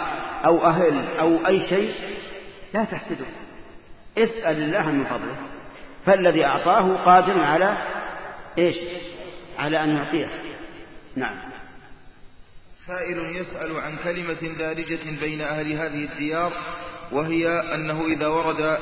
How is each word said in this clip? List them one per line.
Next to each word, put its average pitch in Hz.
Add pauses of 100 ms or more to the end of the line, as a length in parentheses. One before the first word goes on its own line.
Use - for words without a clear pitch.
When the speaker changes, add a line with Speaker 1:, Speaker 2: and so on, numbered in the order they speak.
(440)
Speaker 1:
أو 165
أهل 160
أو 165
أي 190
شيء، 208 (800)
لا 214
تحسده، 156 (920)
اسأل 214
الله 160
من 139
فضله، 120 (720)
فالذي 175
أعطاه 180
قادر 180
على 170 (840)
إيش؟ 170 (840)
على 156
أن 151
يعطيه. 143 (880)
نعم. 117 (1500)
Speaker 2:
سائل 170
يسأل 160
عن 151
كلمة 165
دارجة 160
بين 151
أهل 151
هذه 151
الديار، 151 (600)
وهي 165 (260)
أنه 156
إذا 151
ورد 156 (200)